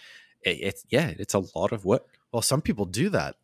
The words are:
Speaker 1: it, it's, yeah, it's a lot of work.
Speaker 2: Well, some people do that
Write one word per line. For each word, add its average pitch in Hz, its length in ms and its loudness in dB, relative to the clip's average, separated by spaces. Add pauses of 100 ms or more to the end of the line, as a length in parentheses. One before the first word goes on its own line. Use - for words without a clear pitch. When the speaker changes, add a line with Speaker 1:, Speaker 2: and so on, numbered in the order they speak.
(420)
Speaker 1:
it, 87 200 2
it's, - 280 -4
yeah, 127 280 2
it's 101 160 -4
a 101 60 4 (160)
lot 90 160 0
of 107 140 -6
work. - 320 0 (140)
Speaker 2:
Well, 117 100 0
some 135 200 0
people 104 240 0
do 110 240 0
that 78 340 -2